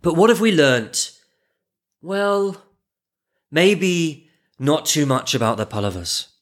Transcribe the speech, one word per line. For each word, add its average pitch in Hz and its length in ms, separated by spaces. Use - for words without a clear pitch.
But 165 140
what 214 140
have 196 100
we 220 100
learnt? 131 600
Well, 196 600
maybe 175 800
not 143 280
too 147 200
much 131 280
about 113 220
the 107 100
Pallavas. 95 640